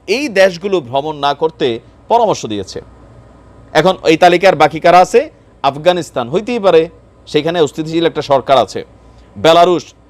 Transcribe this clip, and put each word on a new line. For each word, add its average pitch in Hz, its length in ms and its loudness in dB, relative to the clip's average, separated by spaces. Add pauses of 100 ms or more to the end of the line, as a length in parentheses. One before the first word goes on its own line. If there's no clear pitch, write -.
এই 269 220 -2
দেশগুলো 185 520 0
ভ্রমণ 139 360 -6
না 143 180 -2
করতে 139 460 -4 (280)
পরামর্শ 208 380 0
দিয়েছে। 101 340 -10 (920)
এখন 165 320 2
এই 165 120 4
তালিকার 175 400 4
বাকি 156 240 0
কারা 175 180 6
আছে? 226 320 2 (320)
আফগানিস্তান 156 680 -2
হইতেই 214 300 -4
পারে, 170 300 2 (380)
সেখানে 165 340 -2
অস্থিতিশীল 160 460 -4
একটা 151 160 -6
সরকার 135 360 0
আছে। 104 260 -4 (540)
বেলারুশ, 170 560 2 (160)